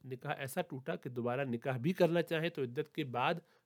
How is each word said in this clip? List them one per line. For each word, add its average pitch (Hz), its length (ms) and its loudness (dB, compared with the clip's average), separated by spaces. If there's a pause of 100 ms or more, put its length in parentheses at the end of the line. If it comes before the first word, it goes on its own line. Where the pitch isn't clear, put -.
نکاح 131 280 -6
ایسا 143 300 -4
ٹوٹا 165 340 -6
کہ 156 140 -8
دوبارہ 123 340 0
نکاح 127 320 -2
بھی 139 160 2
کرنا 170 300 6
چاہے 165 280 -2
تو 147 120 -4
عدت 131 320 -4
کے 156 100 -2
بعد 127 300 2 (320)